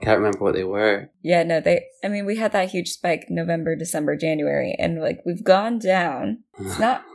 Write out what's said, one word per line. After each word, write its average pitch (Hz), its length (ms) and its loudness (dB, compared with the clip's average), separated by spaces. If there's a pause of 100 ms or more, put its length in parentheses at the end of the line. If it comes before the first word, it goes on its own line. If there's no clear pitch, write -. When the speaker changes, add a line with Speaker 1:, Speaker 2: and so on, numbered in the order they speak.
Speaker 1:
Can't - 160 4
remember 104 220 2
what 98 160 2
they 95 80 -2
were. 101 480 0 (100)
Speaker 2:
Yeah, 170 220 4
no, 165 160 0
they, 170 260 2 (180)
I 196 40 -2
mean, 202 180 -4
we 208 120 -2
had 220 160 -2
that 190 180 2
huge 175 180 -4
spike - 400 -2
November, 165 460 -2
December, 151 420 -2
January, 147 640 0
and, 165 200 -2
like, - 260 -4
we've 175 180 -4
gone 208 340 4
down. 185 640 -2 (200)
It's - 200 -6
Speaker 1:
<sighs> - 0 -
Speaker 2:
not 233 240 2 (120)